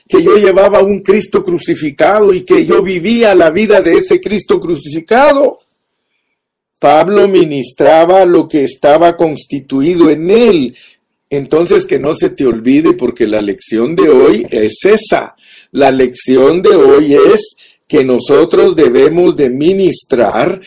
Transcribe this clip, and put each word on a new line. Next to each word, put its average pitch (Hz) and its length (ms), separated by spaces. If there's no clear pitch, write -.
que 180 160
yo 196 140
llevaba 196 440
un 196 200
Cristo 196 420
crucificado 175 920
y 185 100
que 160 220
yo 175 160
vivía 196 540
la 165 140
vida 196 320
de 170 140
ese 180 260
Cristo 190 400
crucificado". 220 960
Pablo 170 480
ministraba 165 960
lo 170 240
que 147 160
estaba 156 540
constituido 151 920
en 156 200
él. 196 480
Entonces, 156 560
que 139 140
no 147 140
se - 160
te - 160
olvide, 127 480
porque 120 340
la 107 140
lección 110 540
de 165 140
hoy 147 400
es 107 360
esa. 196 500
La 135 200
lección 131 720
de - 80
hoy 143 460
es - 400
que 143 180
nosotros 156 680
debemos 151 600
de 139 140
ministrar 147 1160